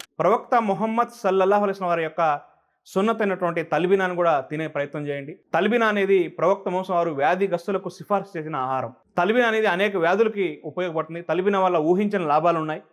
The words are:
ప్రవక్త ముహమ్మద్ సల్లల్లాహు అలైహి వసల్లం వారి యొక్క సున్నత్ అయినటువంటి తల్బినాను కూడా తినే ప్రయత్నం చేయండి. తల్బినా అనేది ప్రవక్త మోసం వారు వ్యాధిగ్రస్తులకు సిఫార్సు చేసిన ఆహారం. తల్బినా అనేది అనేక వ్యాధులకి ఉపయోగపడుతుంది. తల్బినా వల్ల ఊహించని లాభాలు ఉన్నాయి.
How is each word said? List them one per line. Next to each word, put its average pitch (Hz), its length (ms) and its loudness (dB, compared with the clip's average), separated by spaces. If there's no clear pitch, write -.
ప్రవక్త 233 440 0
ముహమ్మద్ 220 460 -2
సల్లల్లాహు 190 400 2
అలైహి 196 100 0
వసల్లం 190 160 -4
వారి 165 140 0
యొక్క 156 380 -2
సున్నత్ 220 360 0
అయినటువంటి 175 400 -2
తల్బినాను 180 520 0
కూడా 170 260 2
తినే 151 280 -6
ప్రయత్నం 147 400 -6
చేయండి. 143 280 -10
తల్బినా 220 320 2
అనేది 196 420 2
ప్రవక్త 190 400 0
మోసం 185 260 -4
వారు 170 160 2
వ్యాధిగ్రస్తులకు 180 760 0
సిఫార్సు - 500 -4
చేసిన 156 180 -8
ఆహారం. 131 360 -4
తల్బినా 226 300 2
అనేది 220 180 0
అనేక 196 300 0
వ్యాధులకి 190 680 0
ఉపయోగపడుతుంది. 165 580 -6
తల్బినా 185 380 0
వల్ల 185 160 2
ఊహించని 180 500 2
లాభాలు 160 320 2
ఉన్నాయి. 156 240 -6